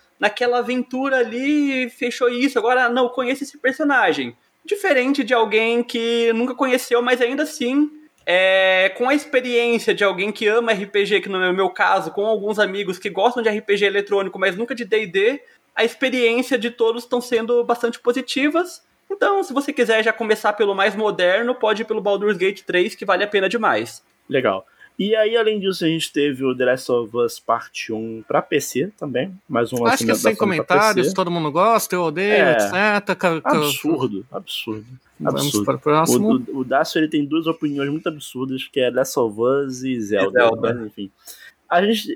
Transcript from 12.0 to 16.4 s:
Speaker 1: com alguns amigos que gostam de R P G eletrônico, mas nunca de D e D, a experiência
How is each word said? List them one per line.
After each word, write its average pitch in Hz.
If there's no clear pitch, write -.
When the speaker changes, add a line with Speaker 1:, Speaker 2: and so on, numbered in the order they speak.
Speaker 1:
com 202
alguns 208
amigos 190
que 208
gostam 240
de 220
R 208
P 202
G 202
eletrônico, 196
mas 190
nunca 240
de 233
D 220
e 208
D, 202
a 214
experiência 247